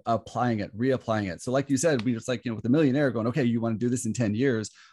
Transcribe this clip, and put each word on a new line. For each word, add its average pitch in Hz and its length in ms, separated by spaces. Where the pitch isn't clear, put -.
applying 117 560
it, 98 160
reapplying 110 560
it. 82 80
So - 100
like 135 200
you 139 80
said, 135 240
we 123 100
just, 113 160
like, 123 160
you 120 60
know, 110 60
with 107 60
the - 60
millionaire 139 420
going, 113 180
"Okay, 135 140
you 120 160
wanna 113 200
do 120 100
this 123 160
in 110 80
ten 107 220
years. 113 340